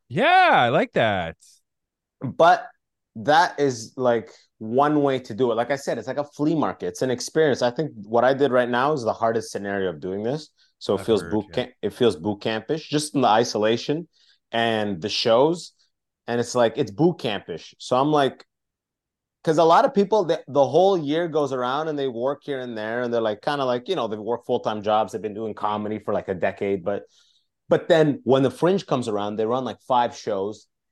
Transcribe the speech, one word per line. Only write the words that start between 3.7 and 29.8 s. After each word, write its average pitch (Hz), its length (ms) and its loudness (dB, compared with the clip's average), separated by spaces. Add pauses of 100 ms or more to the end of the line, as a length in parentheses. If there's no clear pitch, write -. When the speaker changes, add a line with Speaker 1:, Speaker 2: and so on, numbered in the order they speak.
Speaker 2:
like, 120 340 0 (280)
one 143 440 2
way 135 160 0
to 123 160 -10
do 120 180 2
it. 107 40 0
Like 120 140 -2
I 143 60 0
said, 135 220 -6
it's 110 100 -10
like 131 100 -8
a 147 60 -4
flea 151 300 -4
market. 101 320 -2
It's 90 160 -6
an 131 80 0
experience. 139 500 0
I 123 100 2
think 151 240 -6
what 113 300 0
I 131 80 4
did 135 180 2
right 123 180 2
now 123 260 0
is 135 80 -4
the 107 100 -2
hardest 113 380 -2
scenario 98 400 -4
of 76 100 -12
doing 92 220 -6
this. 143 260 -6 (300)
So - 160 -2
it 95 60 -2
Speaker 1:
I've - 60 -8
Speaker 2:
feels 110 160 4
Speaker 1:
heard, 85 100 -6
Speaker 2:
boot 104 180 -2
Speaker 1:
yeah. - 40 -16
Speaker 2:
camp, 123 160 -4 (120)
it 104 100 -4
feels 113 240 2
boot 101 240 -4
campish, 113 480 -6
just 151 260 -4
in 143 60 0
the 120 80 4
isolation 120 800 0 (440)
and 107 500 -2
the 104 80 -6
shows. 143 600 2 (560)
And 120 100 -2
it's 120 160 -4
like, 117 220 2
it's 135 160 -4
boot 151 260 0
campish. - 600 -8
So - 220 -2
I'm 147 120 0
like, 139 340 0 (960)
'cause 160 160 2
a 170 60 6
lot 175 200 6
of 185 80 -2
people, 202 320 2
the, 156 220 -2
the 139 200 2
whole 180 300 4
year 160 300 -2
goes 147 260 -2
around 135 360 -2
and 147 100 -6
they 139 80 -2
work 127 380 -4
here 139 160 -6
and 123 180 -10
there. 113 240 -4
And 120 100 -2
they're, 117 80 0
like, 107 220 -2
kinda, 143 220 -2
like, 123 240 -2
you 185 80 -2
know, 123 100 -2
they've 107 120 -6
worked 113 280 -6
full-time 110 360 -2
jobs. 107 300 0
They've 110 100 -8
been 104 120 -8
doing 107 200 -8
comedy 107 440 -4
for, 104 160 -4
like, 90 140 -4
a 98 60 -4
decade. 98 500 -2
But, 101 200 -4 (640)
but 160 200 0
then 156 340 4
when 135 220 4
the 123 80 2
Fringe 185 340 0
comes 123 220 -2
around, 104 280 -4
they 107 100 0
run, 123 180 -2
like, 107 180 -10